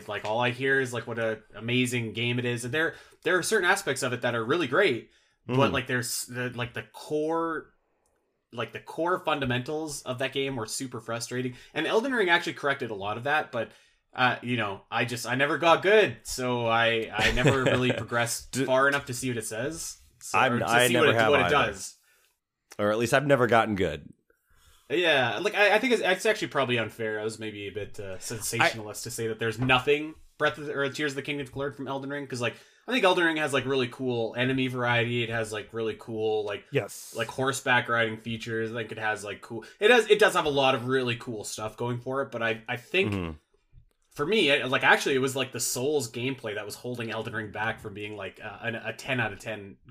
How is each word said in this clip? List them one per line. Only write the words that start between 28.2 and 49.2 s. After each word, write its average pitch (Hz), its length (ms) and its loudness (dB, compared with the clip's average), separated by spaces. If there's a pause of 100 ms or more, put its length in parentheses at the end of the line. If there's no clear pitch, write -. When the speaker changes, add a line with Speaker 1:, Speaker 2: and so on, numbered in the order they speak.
Speaker 2:
I 120 40 -8
Speaker 1:
to - 40 -
say 113 140 -4
that 110 100 -6
there's 113 200 -2
nothing 143 560 2 (240)
Breath 151 180 2
of 151 100 -10
the, 147 60 -6
or 139 160 0
Tears 143 240 -2
of 131 40 -6
the 139 60 -6
Kingdom 143 240 -6
to 123 120 -12
learn 139 160 -4
from 135 120 -10
Elden 135 220 -6
Ring, 143 180 -6
'cause, 127 140 -8
like, 117 160 -2 (320)
I 220 40 -2
think 247 120 2
Elden 180 200 6
Ring 160 120 2
has, 151 160 0
like, 127 140 2
really 131 220 0
cool 120 500 -2
enemy 131 300 0
variety. 120 540 0
It 110 60 -4
has, 113 240 -4
like, 101 200 -6
really 110 260 -2
cool, 110 480 -2
like, 101 260 -6
Speaker 3:
Yes. - 420 -6
Speaker 1:
like, 113 140 -4
horseback 127 600 0
riding 113 260 0
features. 113 560 -6
I 120 60 -8
think 110 140 -8
it 110 60 -10
has, 107 240 -4
like, 101 200 -10
cool, 113 220 -10 (140)
it 208 120 6
has, 233 180 6
it 208 100 6
does 196 160 6
have 165 120 2
a 147 40 0
lot 135 240 4
of 123 140 -4
really 127 280 0
cool 107 280 -10
stuff - 320 -8
going 120 240 -4
for 131 220 -4
it. 123 100 -6
But 113 100 -4
I, 113 240 -2
I 123 120 -4
think 180 340 0
Speaker 2:
Mm-hmm. 90 180 -2 (840)
Speaker 1:
for 147 100 -2
me, 185 240 4
it, 135 220 2
like, 131 140 2
actually, 170 320 4
it 127 40 4
was, 131 160 0
like, 127 160 -2
the 120 80 -6
Souls 131 500 -2
gameplay 123 440 -4
that 104 100 -6
was 104 120 -10
holding 117 340 -8
Elden 110 240 -6
Ring 110 160 -6
back 107 280 -4
from 104 140 -12
being, 104 240 -10
like, 95 260 -12
uh, 101 200 -12
an, 113 140 -4
a 110 180 -8
ten 127 260 -4